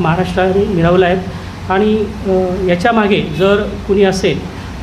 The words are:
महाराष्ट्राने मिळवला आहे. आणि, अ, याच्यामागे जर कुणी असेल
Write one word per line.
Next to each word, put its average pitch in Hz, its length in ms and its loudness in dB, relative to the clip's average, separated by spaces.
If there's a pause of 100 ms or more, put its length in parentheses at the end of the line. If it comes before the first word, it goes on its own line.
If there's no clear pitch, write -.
महाराष्ट्राने 180 640 0
मिळवला 180 420 2
आहे. 185 360 -2 (300)
आणि, 214 320 2 (220)
अ, 196 40 -2 (380)
याच्यामागे 180 520 2
जर 190 420 0 (260)
कुणी 202 140 4
असेल 185 600 0 (200)